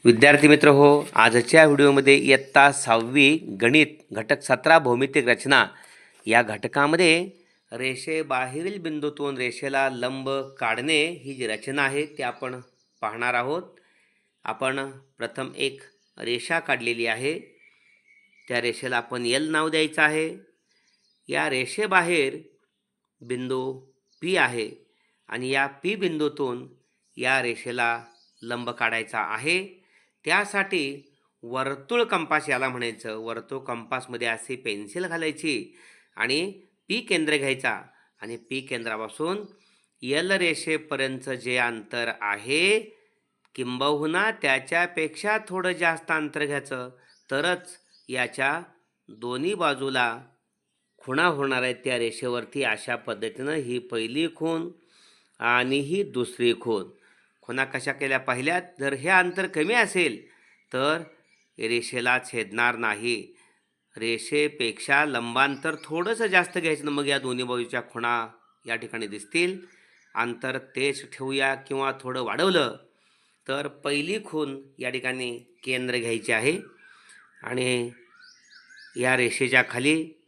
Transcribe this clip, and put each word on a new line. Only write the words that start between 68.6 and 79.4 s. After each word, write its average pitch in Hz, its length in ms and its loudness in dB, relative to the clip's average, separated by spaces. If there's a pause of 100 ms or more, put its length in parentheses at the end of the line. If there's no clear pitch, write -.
या 117 100 -4
ठिकाणी 113 300 -8
दिसतील. 165 520 -4 (560)
अंतर 120 440 -4 (180)
तेच 135 260 -2 (100)
ठेवूया 135 460 -2
किंवा 135 420 -4
थोडं 127 220 -6
वाढवलं 135 540 2 (680)
तर 143 220 -6 (160)
पहिली 147 400 -2
खूण 143 340 -6 (200)
या 127 120 -6
ठिकाणी 127 460 -6 (280)
केंद्र 127 340 -2
घ्यायची 117 340 -2
आहे 127 260 2 (840)
आणि 123 480 -2 (1040)
या 127 200 2
रेषेच्या 123 540 2